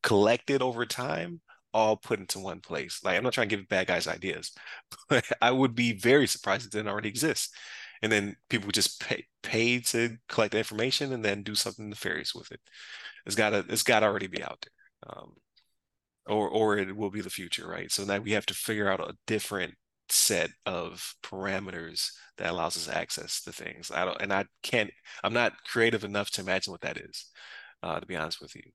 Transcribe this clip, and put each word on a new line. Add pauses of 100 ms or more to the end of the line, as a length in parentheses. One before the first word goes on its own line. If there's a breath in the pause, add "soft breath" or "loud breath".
collected
over
time, (340 loud breath)
all
put
into
one
place.
Like,
I'm
not
trying
to
give
bad
guys
ideas, (400 loud breath)
<laughs>
but (160)
I
would
be
very
surprised
if
it
didn't
already
exist. (460 loud breath)
And
then (100)
people
would
just
pay, (180)
pay
to (120)
collect
the
information
and
then
do
something
nefarious
with
it. (640 loud breath)
It's
gotta,
it's
gotta
already
be
out
there.
Um, (920)
or,
or
it
will
be
the
future,
right?
So
now
we
have
to
figure
out
a (100)
different (320)
set (140)
of (100)
parameters (280 loud breath)
that
allows
us
access
to
things.
I
don't,
and
I (180)
can't, (320 loud breath)
I'm
not
creative
enough
to
imagine
what
that
is, (540 loud breath)
uh,
to
be
honest
with
you. (120)